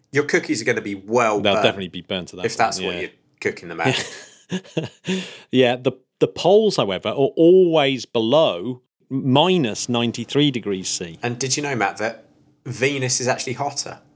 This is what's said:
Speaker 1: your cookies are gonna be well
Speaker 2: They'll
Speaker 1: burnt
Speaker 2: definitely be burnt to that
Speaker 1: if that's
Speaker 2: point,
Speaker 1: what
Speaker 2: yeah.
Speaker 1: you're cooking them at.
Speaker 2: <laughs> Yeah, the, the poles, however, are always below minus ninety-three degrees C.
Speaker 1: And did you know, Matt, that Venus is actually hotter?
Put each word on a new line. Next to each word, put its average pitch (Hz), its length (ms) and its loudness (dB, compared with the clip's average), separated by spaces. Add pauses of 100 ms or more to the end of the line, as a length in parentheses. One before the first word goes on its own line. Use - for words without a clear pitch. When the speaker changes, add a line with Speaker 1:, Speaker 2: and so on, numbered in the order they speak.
(180)
Speaker 1:
your 147 80 2
cookies 143 360 0
are 113 40 -6
gonna 113 160 0
be 104 140 -6
well 107 440 0
Speaker 2:
They'll 101 140 2
Speaker 1:
burnt 98 100 2
Speaker 2:
definitely 98 260 0
be 87 120 -12
burnt 90 280 -6
to - 80 -18
that 90 80 -8
Speaker 1:
if - 120 -4
that's 104 200 0
Speaker 2:
point, 92 100 -6
Speaker 1:
what 90 80 -4
Speaker 2:
yeah. 85 60 -6
Speaker 1:
you're - 100 -8 (280)
cooking 90 300 -6
them 82 120 -8
at. 127 140 0 (540)
Speaker 2:
<laughs> - 420 -8 (600)
Yeah, 127 240 4
the, 123 180 -2 (260)
the 135 80 4
poles, 202 500 2
however, 101 320 -2
are 110 40 -4 (220)
always 160 680 4
below 120 760 0 (280)
minus 135 800 2
ninety-three 120 640 0
degrees 98 360 -4
C. 85 340 -8
Speaker 1:
And 123 160 -4
did 131 200 -2
you 147 60 -6
know, 143 120 -4
Matt, 98 220 -2
that 110 280 -6 (400)
Venus 131 560 -2
is 123 60 -2
actually 131 260 -2
hotter? - 460 -6 (160)